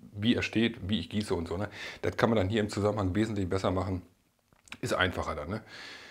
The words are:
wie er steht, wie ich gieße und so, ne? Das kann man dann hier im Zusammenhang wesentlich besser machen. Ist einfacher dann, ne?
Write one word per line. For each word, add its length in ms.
wie 200
er 80
steht, 480
wie 100
ich 120
gieße 240
und 120
so, 100
ne? 120
Das 160
kann 140
man 60
dann 120
hier 120
im 80
Zusammenhang 440
wesentlich 340
besser 220
machen. 320
Ist 120
einfacher 420
dann, 160
ne? 100